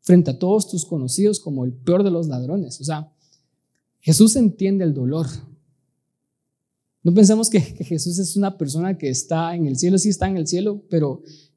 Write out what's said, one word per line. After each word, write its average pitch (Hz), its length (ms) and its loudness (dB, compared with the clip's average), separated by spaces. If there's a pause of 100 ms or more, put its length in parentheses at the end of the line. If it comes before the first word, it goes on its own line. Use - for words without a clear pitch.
frente 180 280 6
a 131 80 -6
todos 196 320 0
tus 175 160 -8
conocidos 175 540 -2
como 135 260 -6
el 127 80 -4
peor 180 300 0
de 196 80 0
los 170 160 -2
ladrones. 135 520 -6
O 139 40 -14
sea, 151 280 -8 (920)
Jesús 214 340 6
entiende 196 480 0
el 156 100 0
dolor. 139 320 -4 (1800)
No 170 80 4
pensemos 220 380 6
que, 202 100 4 (140)
que 170 80 -12
Jesús 170 340 -6
es 190 180 -4
una 196 220 -2
persona 160 400 -4
que 175 120 -6
está 165 460 -4
en 165 120 -2
el 135 100 -4
cielo, 180 220 2
sí 208 100 0
está 185 180 -2
en 190 100 -4
el 160 100 -4
cielo, 202 420 -4
pero 151 320 -2 (360)